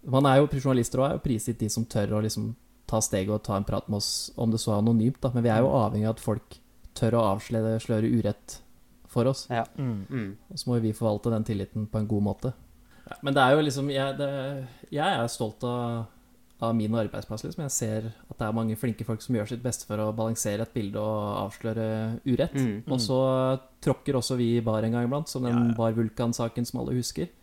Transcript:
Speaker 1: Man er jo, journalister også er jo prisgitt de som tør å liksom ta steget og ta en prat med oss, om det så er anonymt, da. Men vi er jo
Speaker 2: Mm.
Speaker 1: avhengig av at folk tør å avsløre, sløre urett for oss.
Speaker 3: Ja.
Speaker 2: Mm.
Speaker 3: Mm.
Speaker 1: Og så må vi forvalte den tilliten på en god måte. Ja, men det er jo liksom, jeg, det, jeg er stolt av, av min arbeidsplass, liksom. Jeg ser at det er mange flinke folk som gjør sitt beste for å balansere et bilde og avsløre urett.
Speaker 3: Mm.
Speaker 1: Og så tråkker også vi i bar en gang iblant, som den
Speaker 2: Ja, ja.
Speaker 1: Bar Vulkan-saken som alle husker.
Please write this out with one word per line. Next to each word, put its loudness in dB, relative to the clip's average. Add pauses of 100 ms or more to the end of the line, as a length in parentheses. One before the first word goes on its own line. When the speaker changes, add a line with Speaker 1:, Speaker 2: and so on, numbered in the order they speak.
Speaker 1:
Man 4
er 8
jo, 6
journalister 0
også 4
er 0
jo -6
prisgitt -2
de 0
som -2
tør 0
å 2
liksom -2 (360)
ta 0
steget 0
og -2
ta -2
en 0
prat -2
med -2
oss, -6
om 2
det 2
så 0
er 2
anonymt, 4
da. 0
Men 2
vi 4
er 4
jo 4
Speaker 2:
Mm. 4
Speaker 1:
avhengig 2
av 0
at -18
folk -4 (360)
tør 2
å 4 (140)
avsløre, 0
sløre 0
urett 0 (480)
for 2
oss. 0
Speaker 3:
Ja. -2 (140)
Speaker 2:
Mm. -4
Speaker 3:
Mm. -6 (160)
Speaker 1:
Og -10
så -8
må 2
vi 0
forvalte 0
den 0
tilliten -4
på -4
en -2
god 2
måte. -2 (560)
Ja, -10
men 0
det 6
er 8
jo 6
liksom, 0
jeg, -2
det, -4 (240)
jeg 0 (120)
er 0
stolt -4
av, -2 (560)
av 2
min 2
arbeidsplass, -2
liksom. -6
Jeg -4
ser -4 (160)
at -16
det -2
er -2
mange 0
flinke -2
folk -4
som -2
gjør 0
sitt -8
beste -4
for -4
å 0
balansere -2
et -6
bilde -4
og -2
avsløre -4
urett. 0
Speaker 3:
Mm. 0
Speaker 1:
Og 0
så 2 (220)
tråkker 0
også 0
vi 4
i 2
bar 0
en 2
gang 0
iblant, -2
som -4
den 0
Speaker 2:
Ja, 4
ja. 2
Speaker 1:
Bar 2
Vulkan-saken -2
som -6
alle -2
husker. -4 (140)